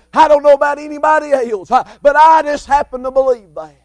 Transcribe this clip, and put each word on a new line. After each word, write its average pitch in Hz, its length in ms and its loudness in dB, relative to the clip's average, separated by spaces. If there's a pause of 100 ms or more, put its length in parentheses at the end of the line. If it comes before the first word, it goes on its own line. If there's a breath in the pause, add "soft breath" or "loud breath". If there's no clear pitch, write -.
(120)
I 294 160 2
don't 294 140 2
know 285 100 4
about 285 260 0
anybody 302 540 -4
else, 226 380 -4
uh, 240 180 -2 (140 loud breath)
but 277 140 2
I 320 260 4
just 294 240 -8
happen 262 380 -4
to 262 60 -8
believe 247 440 -4
that. 156 300 -16